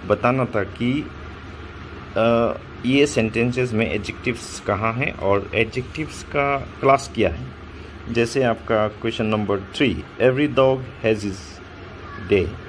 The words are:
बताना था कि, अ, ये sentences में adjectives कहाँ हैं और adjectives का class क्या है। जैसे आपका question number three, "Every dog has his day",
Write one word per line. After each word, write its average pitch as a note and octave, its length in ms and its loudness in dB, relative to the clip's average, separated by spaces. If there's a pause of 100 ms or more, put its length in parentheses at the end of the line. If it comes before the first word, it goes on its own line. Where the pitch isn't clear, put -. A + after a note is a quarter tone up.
बताना B2 380 2
था G#2 200 0
कि, B2 420 -2 (1120)
अ, A#2 400 4 (300)
ये C#3 200 6
sentences B2 680 0
में G#2+ 200 2
adjectives - 680 -4
कहाँ G#2+ 320 0
हैं B2+ 200 -2
और G2 420 2
adjectives B2+ 680 -2
का C#3 360 0
class C3+ 560 2
क्या G#2+ 140 4
है। - 180 -4 (640)
जैसे A#2 320 2
आपका A2 460 2
question A2+ 380 -2
number G#2 340 2
three, A2+ 360 0 (260)
"Every C3 360 4
dog C3 200 6 (280)
has A2 100 6
his G2+ 200 -4 (960)
day", F#2 160 4 (200)